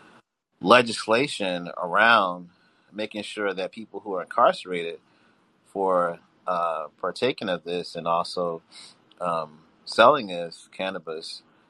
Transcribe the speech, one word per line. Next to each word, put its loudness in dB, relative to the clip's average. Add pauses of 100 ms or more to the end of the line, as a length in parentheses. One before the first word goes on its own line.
(600)
legislation 2
around 4 (420)
making -8
sure -4
that -6
people -14
who -8
are -4
incarcerated 0 (680)
for, 0 (300)
uh, -2 (120)
partaking -4
of -4
this -6
and -8
also, -2 (580)
um, -6 (260)
selling 6
this -10
cannabis, -8 (260)